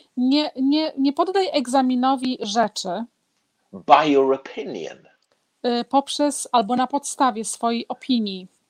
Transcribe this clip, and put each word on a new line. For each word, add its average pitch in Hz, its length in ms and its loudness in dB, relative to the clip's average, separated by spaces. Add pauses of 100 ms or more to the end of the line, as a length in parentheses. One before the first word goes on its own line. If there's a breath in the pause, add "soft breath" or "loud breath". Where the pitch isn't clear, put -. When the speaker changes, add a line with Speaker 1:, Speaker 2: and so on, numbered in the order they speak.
(160 loud breath)
Speaker 1:
nie, 269 400 2
nie, 294 420 2
nie 277 140 2
poddaj 370 400 0
egzaminowi 254 880 0
rzeczy 208 640 -2 (680)
Speaker 2:
by 147 380 4
your 135 240 4
opinion. 131 640 -8 (680)
Speaker 1:
y, 240 180 -2
poprzez 277 680 -2
albo 233 240 2
na 247 100 2
podstawie 254 580 -2
swojej 233 440 -4
opinii. 208 600 -4 (220)